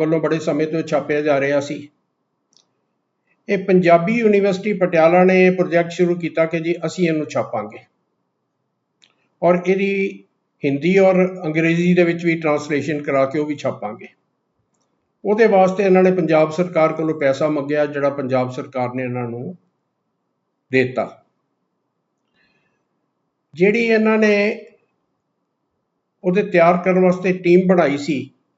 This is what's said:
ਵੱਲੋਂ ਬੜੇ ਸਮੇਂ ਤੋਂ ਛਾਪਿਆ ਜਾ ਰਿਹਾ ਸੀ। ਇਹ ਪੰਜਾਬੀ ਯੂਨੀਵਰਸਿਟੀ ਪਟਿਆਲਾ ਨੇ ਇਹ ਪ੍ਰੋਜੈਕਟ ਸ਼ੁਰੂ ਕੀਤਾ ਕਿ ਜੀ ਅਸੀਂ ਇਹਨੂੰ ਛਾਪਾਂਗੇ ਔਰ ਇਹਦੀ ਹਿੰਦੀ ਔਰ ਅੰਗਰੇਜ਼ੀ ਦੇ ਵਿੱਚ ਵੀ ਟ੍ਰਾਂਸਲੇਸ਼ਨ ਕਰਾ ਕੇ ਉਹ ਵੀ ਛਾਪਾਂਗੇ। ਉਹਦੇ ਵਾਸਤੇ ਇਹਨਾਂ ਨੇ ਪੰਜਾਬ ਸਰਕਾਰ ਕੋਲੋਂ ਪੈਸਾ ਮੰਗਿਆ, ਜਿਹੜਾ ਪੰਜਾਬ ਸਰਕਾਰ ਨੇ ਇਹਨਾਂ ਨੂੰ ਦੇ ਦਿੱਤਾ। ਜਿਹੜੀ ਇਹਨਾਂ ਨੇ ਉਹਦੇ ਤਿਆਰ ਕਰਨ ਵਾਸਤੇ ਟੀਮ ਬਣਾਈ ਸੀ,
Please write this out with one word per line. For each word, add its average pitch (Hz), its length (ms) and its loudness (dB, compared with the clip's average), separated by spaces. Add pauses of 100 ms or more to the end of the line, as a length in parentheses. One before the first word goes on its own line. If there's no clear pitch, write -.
ਵੱਲੋਂ 156 200 0
ਬੜੇ 151 180 -2
ਸਮੇਂ 147 280 -2
ਤੋਂ 160 160 -4
ਛਾਪਿਆ 147 380 -2
ਜਾ 147 200 0
ਰਿਹਾ 139 200 0
ਸੀ। - 280 -12 (1600)
ਇਹ 202 100 -2
ਪੰਜਾਬੀ 180 540 2
ਯੂਨੀਵਰਸਿਟੀ 202 600 0
ਪਟਿਆਲਾ 175 520 4
ਨੇ 185 220 4
ਇਹ 180 60 4
ਪ੍ਰੋਜੈਕਟ 170 380 0
ਸ਼ੁਰੂ 175 240 0
ਕੀਤਾ 160 320 -2
ਕਿ 165 140 -6
ਜੀ 170 140 -4 (120)
ਅਸੀਂ 170 220 -2
ਇਹਨੂੰ 156 180 -2
ਛਾਪਾਂਗੇ 110 520 -8 (1600)
ਔਰ 175 240 4
ਇਹਦੀ 196 580 -2 (400)
ਹਿੰਦੀ 143 340 0
ਔਰ 185 460 2
ਅੰਗਰੇਜ਼ੀ 165 500 0
ਦੇ 175 100 4
ਵਿੱਚ 170 200 -2
ਵੀ 165 160 -2
ਟ੍ਰਾਂਸਲੇਸ਼ਨ 147 640 -4
ਕਰਾ 139 240 0
ਕੇ 143 120 -6
ਉਹ 147 80 -4
ਵੀ 147 100 -8
ਛਾਪਾਂਗੇ। 117 520 -10 (1160)
ਉਹਦੇ 214 220 2
ਵਾਸਤੇ 190 360 4
ਇਹਨਾਂ 185 200 4
ਨੇ 185 100 6
ਪੰਜਾਬ 156 380 2
ਸਰਕਾਰ 160 420 0
ਕੋਲੋਂ 156 280 -4
ਪੈਸਾ 139 280 0
ਮੰਗਿਆ, 147 380 -2
ਜਿਹੜਾ 143 240 -2
ਪੰਜਾਬ 127 400 -4
ਸਰਕਾਰ 123 440 -8
ਨੇ 131 80 -6
ਇਹਨਾਂ 123 260 -6
ਨੂੰ 131 280 -12 (1120)
ਦੇ 131 140 2
ਦਿੱਤਾ। - 400 -6 (2250)
ਜਿਹੜੀ 214 320 2
ਇਹਨਾਂ 220 320 2
ਨੇ 208 480 0 (1600)
ਉਹਦੇ 185 180 0
ਤਿਆਰ 175 420 4
ਕਰਨ 185 140 2
ਵਾਸਤੇ 185 340 2
ਟੀਮ 180 340 2
ਬਣਾਈ 160 320 2
ਸੀ, 131 320 -6 (280)